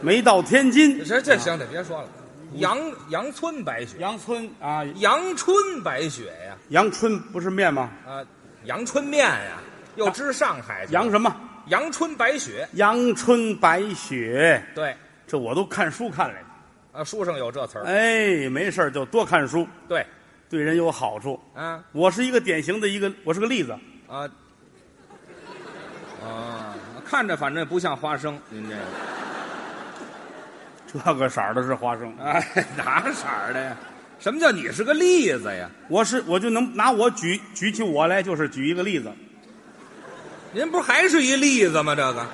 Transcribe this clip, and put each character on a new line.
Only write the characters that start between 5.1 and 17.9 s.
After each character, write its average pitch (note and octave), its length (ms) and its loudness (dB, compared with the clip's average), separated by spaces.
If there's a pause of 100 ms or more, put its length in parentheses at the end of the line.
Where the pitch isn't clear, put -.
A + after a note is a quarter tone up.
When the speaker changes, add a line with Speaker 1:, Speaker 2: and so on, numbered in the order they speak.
Speaker 2:
春 F4+ 180 2 (300)
白 D3+ 240 -2
雪 B2 160 -10 (240)
呀。 G2 80 -14 (140)
Speaker 1:
阳 F#3+ 200 6
春 G#3 300 0
不 F3 200 -10
是 F#3 100 -4
面 F#3+ 220 2
吗？ C3 160 -2 (160)
Speaker 2:
啊， C3+ 140 -12 (460)
阳 B2 200 -6
春 C#4+ 200 -2
面 C#4+ 240 2
呀， G2+ 300 -4 (360)
又 G#3 160 0
知 C4+ 220 -4
上 G#3 280 0
海 G2+ 260 -8
去 - 60 -6
了。 E3+ 80 4
Speaker 1:
阳 A#3 80 2
什 G#3 120 4
么？ A#3 120 2 (340)
Speaker 2:
阳 B3+ 260 0
春 D#4+ 240 -4
白 A#3+ 200 2
雪。 B2 360 -8
Speaker 1:
阳 A3+ 420 4
春 A#3 440 2
白 E3+ 220 4 (140)
雪。 B2+ 640 2 (140)
Speaker 2:
对。 D3+ 220 -6 (320)
Speaker 1:
这 D3+ 100 -2
我 A#2+ 160 -2
都 F#3+ 100 0
看 F3+ 240 -2
书 A3+ 220 -6
看 D#3 160 0
来 A2 80 -8
的。 F#2 60 -16 (520)
Speaker 2:
啊， D3+ 120 -8
书 G#3 200 -6
上 E3 140 -2
有 A#2+ 140 -4
这 C3+ 160 -6
词 A2 100 -12
儿。 G#2 60 -8
Speaker 1:
哎， G3+ 680 2